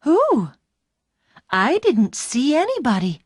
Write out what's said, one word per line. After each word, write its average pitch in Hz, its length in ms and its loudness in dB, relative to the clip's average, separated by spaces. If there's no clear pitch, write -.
Who? 320 480 2
I 220 280 0
didn't 220 360 0
see 277 420 -2
anybody. 240 680 -2